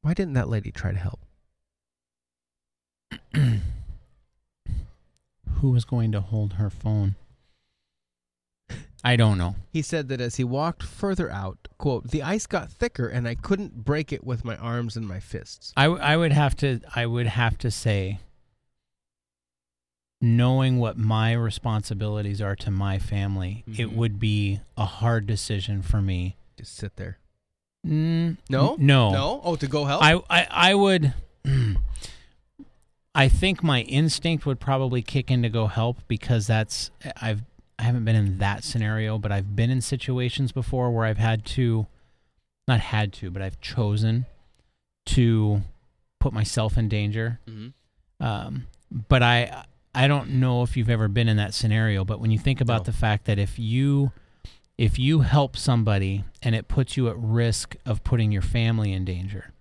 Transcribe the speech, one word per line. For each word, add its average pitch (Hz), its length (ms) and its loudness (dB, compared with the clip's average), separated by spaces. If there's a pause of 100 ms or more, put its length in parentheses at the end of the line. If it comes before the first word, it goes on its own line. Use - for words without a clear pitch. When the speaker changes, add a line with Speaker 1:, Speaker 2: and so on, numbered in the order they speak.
Speaker 1:
Why 156 120 0
didn't 175 200 -4
that 117 140 0
lady 104 240 -4
try - 200 -6
to 92 60 -4
help? 90 220 -8 (2250)
Speaker 2:
<clears throat> - 0 - (2250)
Who 139 100 2
was 120 140 2
going 113 280 -2
to 104 80 -2
hold 101 340 -2
her 98 160 -2
phone? 104 460 -2 (1900)
I 123 120 4
don't 107 220 4
know. 87 180 -2 (160)
Speaker 1:
He 156 100 -2
said 147 260 -4
that 127 120 -6
as 120 160 -6
he 127 80 0
walked 139 380 -4
further 190 480 -4
out, 98 380 -10 (100)
quote, 123 320 -2
"The 151 120 -2
ice 190 240 -2
got - 240 -4
thicker - 360 -4
and 123 220 -4
I 117 80 -6
couldn't 190 480 -4
break 147 280 -2
it - 120 -8
with 117 200 -6
my 113 120 -6
arms 117 400 -6
and 113 100 -8
my 95 140 -10
fists." - 560 -14
Speaker 2:
I, 139 80 6
w-, 170 180 2
I 151 140 2
would 165 160 4
have 143 240 4
to, 131 240 0 (140)
I 120 120 -2
would 120 200 -2
have 117 320 0
to 120 120 -2
say, 98 480 -2 (2000)
knowing 127 580 4
what 113 200 -2
my 110 340 2
responsibilities 107 1080 -2
are 98 140 -2
to - 160 -6
my 98 260 -2
family, 98 680 -4
it 113 40 -14 (160)
Speaker 1:
Mm-hmm. 104 80 -8
Speaker 2:
would 110 220 0
be 104 420 0 (160)
a 107 80 -2
hard 113 420 -2
decision 101 560 -4
for 98 200 0
me. 92 340 -2 (220)
Speaker 1:
Just - 180 -18
sit - 200 -12
there. 90 220 -12 (680)
Speaker 2:
Mm, 165 500 0 (140)
Speaker 1:
No? 135 240 4
Speaker 2:
n-, 151 120 4
no. 131 240 8
Speaker 1:
No? 180 340 0
Oh, 175 120 0
to 143 120 -6
go 147 160 0
help? 139 180 2
Speaker 2:
I, 156 120 10 (140)
I, 175 220 4
I 185 240 4
would, 190 400 4 (300)
<clears throat> - 1700 -4
I 143 140 6
think - 340 2
my 139 200 2
instinct 156 600 0
would 131 140 -2
probably 131 440 0
kick - 280 -4
in 123 140 2
to 117 40 0
go 110 200 0
help 113 300 -2 (100)
because 113 400 0
that's, 110 420 -2 (320)
I've, 110 200 -4 (380)
I 113 40 -2
haven't 120 200 2
been 110 120 4
in 98 220 2
that 101 260 -2
scenario, 110 540 -2
but 104 120 -4
I've 98 240 -2
been 117 160 2
in 131 100 0
situations 123 720 -2
before 123 400 -2
where 113 160 2
I've 107 120 0
had 113 280 0
to, 113 400 0 (800)
not 123 140 4
had 107 340 -2
to, 95 160 -10
but 95 100 -8
I've 95 200 -8
chosen 110 640 0 (800)
to 110 560 4 (560)
put 131 140 2
myself 110 440 0
in 113 120 2
danger. 107 500 -2 (100)
Speaker 1:
Mm-hmm. - 800 -16
Speaker 2:
Um, 117 400 -6 (240)
but 123 320 4
I, 120 420 2 (300)
I 131 140 4
don't 143 220 0 (100)
know 123 240 2
if 120 120 -2
you've 117 140 0
ever 110 160 2
been 113 220 2
in 107 80 4
that 104 180 -2
scenario, 107 500 2
but 101 140 -4
when 110 140 2
you 107 80 2
think 135 200 0
about 117 200 2
Speaker 1:
No. 95 40 -8
Speaker 2:
the 117 140 -4
fact 107 280 0
that 104 120 0
if 101 220 -4
you, 135 500 2 (640)
if 117 220 2
you 143 220 4
help 135 360 4
somebody 101 680 0 (180)
and 113 140 2
it 107 100 -6
puts - 300 -2
you 123 120 0
at 110 80 -4
risk 117 600 0 (100)
of 110 160 -2
putting 110 300 2
your 98 100 0
family 113 500 0
in 95 120 -2
danger 92 560 -8